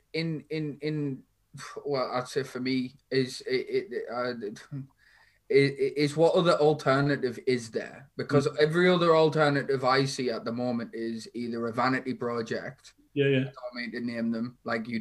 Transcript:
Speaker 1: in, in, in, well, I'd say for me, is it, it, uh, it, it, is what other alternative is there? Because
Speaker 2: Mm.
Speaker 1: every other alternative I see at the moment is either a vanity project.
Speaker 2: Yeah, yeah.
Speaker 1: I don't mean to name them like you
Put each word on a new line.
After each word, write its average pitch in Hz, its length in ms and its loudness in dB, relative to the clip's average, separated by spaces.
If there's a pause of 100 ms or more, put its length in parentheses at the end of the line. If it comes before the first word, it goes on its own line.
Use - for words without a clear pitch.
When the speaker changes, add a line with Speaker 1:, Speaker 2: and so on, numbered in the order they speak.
(120)
Speaker 1:
in, 160 380 -4
in, 151 320 -6
in, 147 400 -4 (640)
well, 135 260 -2
I'd 123 160 -4
say 135 140 -2
for - 180 -8
me, 127 320 -2 (180)
is 131 360 -2
it, 127 440 -2
it, 117 140 -6 (100)
uh, 123 180 -2 (100)
it, 110 160 -8 (880)
it, 139 480 4
is 143 180 2
what 156 200 6
other 175 240 4
alternative 143 880 2
is 120 240 0
there? - 480 -10
Because 135 280 2
Speaker 2:
Mm. 147 120 -2
Speaker 1:
every 165 320 4
other 170 260 4
alternative 143 680 4
I 131 220 4
see 135 260 -2
at 110 140 -6
the 113 80 -4
moment 120 400 -4
is 113 400 -6
either 117 360 -6
a 110 40 -4
vanity 127 400 0
project. 117 800 -6 (220)
Speaker 2:
Yeah, 139 140 2
yeah. 135 100 2
Speaker 1:
I 131 60 2
don't - 300 -12
mean 120 180 -8
to 120 80 -8
name 117 300 -4
them 117 340 -6
like 117 220 -4
you 117 140 -4